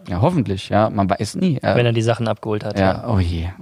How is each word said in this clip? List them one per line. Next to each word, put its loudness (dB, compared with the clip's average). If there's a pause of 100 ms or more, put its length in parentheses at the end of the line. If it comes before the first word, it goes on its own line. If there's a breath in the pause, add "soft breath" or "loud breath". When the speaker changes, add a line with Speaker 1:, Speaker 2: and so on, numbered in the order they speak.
Speaker 1:
Ja, -2
hoffentlich, 0
ja. 4
Man 0
weiß -2
nie. 0
Äh, 0
Speaker 2:
Wenn 4
er 2
die 0
Sachen 0
abgeholt -4
hat, -2
Speaker 1:
ja, 4
Speaker 2:
ja. -8
Speaker 1:
oh 2
je, -2 (160)